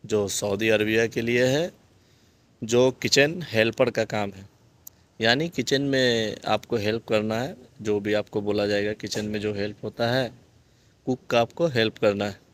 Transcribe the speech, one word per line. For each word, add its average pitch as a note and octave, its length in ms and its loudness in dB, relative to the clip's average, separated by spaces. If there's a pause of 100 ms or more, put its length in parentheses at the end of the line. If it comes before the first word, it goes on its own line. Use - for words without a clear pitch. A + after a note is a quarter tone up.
जो G#2 260 0
सऊदी G#2 400 -2
अरबिया A2 380 2
के A2+ 140 -4
लिए A#2+ 260 2
है, D3+ 240 0 (880)
जो A#2+ 320 4
kitchen C#3+ 500 2
helper A2+ 460 2
का A2 160 -2
काम G#2 260 -6
है, G2 140 -18 (760)
यानी C3 300 2
kitchen C#3 340 0
में B2 540 0 (100)
आपको G#2+ 300 -2
help G#2+ 300 -2
करना A2 340 0
है। F3 140 -6 (260)
जो G#2 180 0
भी G#2 160 -2
आपको G#2 260 -2
बोला G#2 260 0
जाएगा, G#2 280 0
kitchen G#2+ 300 -6
में G#2+ 140 -4
जो G#2 140 -4
help G#2 300 -6
होता A#2 260 -4
है, B2 220 0 (760)
cook B2+ 120 -2 (100)
का A#2+ 120 4
आपको E3+ 280 -2
help A2+ 300 0
करना G2+ 260 2
है। G2+ 140 -8 (140)